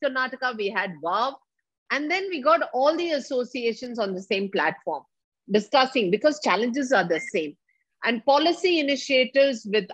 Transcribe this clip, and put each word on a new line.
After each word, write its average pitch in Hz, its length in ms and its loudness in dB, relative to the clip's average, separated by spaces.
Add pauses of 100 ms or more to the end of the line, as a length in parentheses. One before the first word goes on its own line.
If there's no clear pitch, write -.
Karnataka, 254 540 -4
we 202 120 -2
had 196 220 -2 (100)
wow, 214 360 -2 (520)
and 294 220 -2
then 381 180 -2
we 330 120 -6
got 302 320 2
all 277 240 2
the 339 140 -2
associations 247 840 -4
on 202 160 -2
the 185 80 -6
same 196 300 -2
platform 160 520 -2 (480)
discussing, 220 580 2
because 294 340 2
challenges 240 480 0
are 190 160 4
the 165 120 0
same. 156 360 -6 (480)
And 233 220 -2
policy 330 540 2
initiatives 269 920 2
with 208 220 0